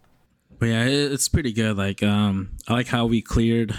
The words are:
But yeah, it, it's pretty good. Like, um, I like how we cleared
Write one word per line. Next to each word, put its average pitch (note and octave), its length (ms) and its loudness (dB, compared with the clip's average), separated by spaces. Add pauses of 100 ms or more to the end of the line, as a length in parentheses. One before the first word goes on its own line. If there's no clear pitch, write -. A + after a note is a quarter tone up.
(600)
But A#2 60 0
yeah, A2+ 180 2
it, C#3+ 260 0
it's C#3 180 -2
pretty C#3 240 0
good. A2 240 0
Like, G2 280 -2
um, G#2 460 2 (180)
I A#2 60 0
like B2 120 0
how A#2 200 0
we A#2 140 2
cleared A#2 580 0